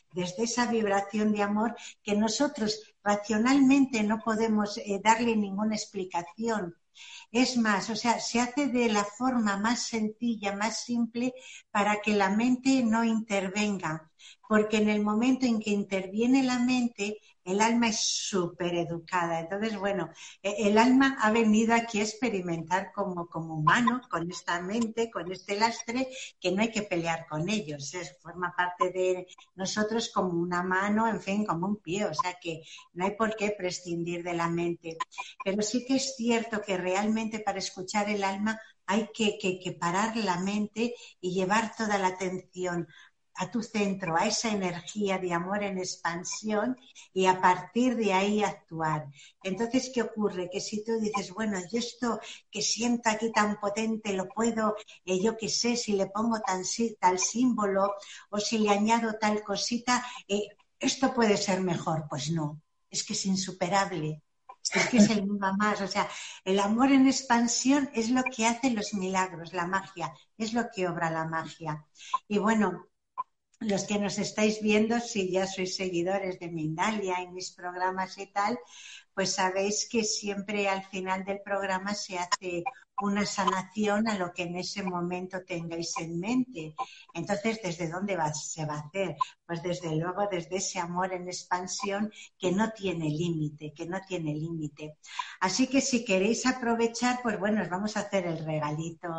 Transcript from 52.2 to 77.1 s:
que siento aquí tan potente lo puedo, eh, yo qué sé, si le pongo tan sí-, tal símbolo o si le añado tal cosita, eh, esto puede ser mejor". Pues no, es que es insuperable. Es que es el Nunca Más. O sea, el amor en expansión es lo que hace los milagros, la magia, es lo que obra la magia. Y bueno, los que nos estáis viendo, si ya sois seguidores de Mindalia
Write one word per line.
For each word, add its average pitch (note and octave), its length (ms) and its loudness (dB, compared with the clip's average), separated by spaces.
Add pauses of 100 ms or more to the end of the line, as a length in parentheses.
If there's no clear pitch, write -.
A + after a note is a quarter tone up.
que - 100 -6
siento A#3 480 0
aquí A3+ 220 0
tan G#3 280 2
potente G#3+ 540 -2
lo F#3+ 160 -2
puedo, A3 460 0 (300)
eh, F#3 160 2
yo A3+ 160 4
qué G3+ 120 -4
sé, A#3 280 2
si G#3 160 -2
le F#3+ 140 2
pongo A3 340 0
tan F#3 240 0
sí-, A3+ 340 -2
tal F#3 200 4
símbolo G3+ 720 2 (360)
o G#3 100 -4
si A3 200 0
le G#3+ 100 4
añado A3 500 2
tal G#3+ 240 0
cosita, A#3+ 640 -2 (220)
eh, G3+ 200 0 (320)
esto - 340 2
puede G#3+ 240 4
ser F#3+ 240 0
mejor". D#3+ 480 0
Pues D3 220 -4
no, D#3+ 300 -2 (280)
es - 140 -4
que G#3+ 100 -8
es - 120 -2
insuperable. F#3 960 0 (520)
Es F#3 140 2
que B3 100 2
es G#3 120 10
el G3+ 180 0
Nunca G3 260 -2
Más. G3+ 280 2
O F#3+ 60 -2
sea, F#3+ 200 0 (380)
el F#3+ 140 4
amor A3+ 320 4
en C4+ 160 8
expansión B3+ 840 4
es A3+ 160 0
lo B3+ 200 4
que A3+ 180 0
hace A#3+ 240 2
los G#3 220 -2
milagros, F3+ 600 -2
la F3 140 -2
magia, F3 460 -4 (240)
es A3 160 -4
lo A3+ 200 0
que F#3 140 0
obra E3 240 0
la D#3+ 140 -2
magia. D#3+ 600 -6 (420)
Y G#3 120 0
bueno, G3+ 480 2 (720)
los G#3 260 0
que G#3 140 0
nos G3 200 -2
estáis G#3+ 420 0
viendo, G#3+ 380 4
si F#3+ 320 -2
ya F#3 160 2
sois F#3 280 -4
seguidores F#3 640 -2
de E3+ 100 -10
Mindalia F3+ 720 -2